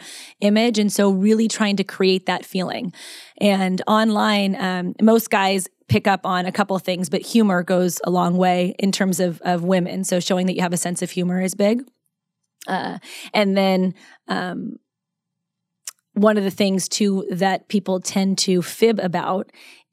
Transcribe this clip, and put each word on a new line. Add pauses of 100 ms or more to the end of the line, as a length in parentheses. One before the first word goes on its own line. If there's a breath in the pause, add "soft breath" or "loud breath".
(400 loud breath)
image.
And
so
really
trying
to
create
that
feeling. (460 loud breath)
And
online,
um,
most
guys (200)
pick
up
on
a
couple
things,
but
humor
goes
a
long
way
in
terms
of,
of
women.
So
showing
that
you
have
a
sense
of
humor
is
big. (880)
Uh, (340 loud breath)
and
then, (340 loud breath)
um, (1400)
one
of
the
things
too
that
people
tend
to
fib
about (420 loud breath)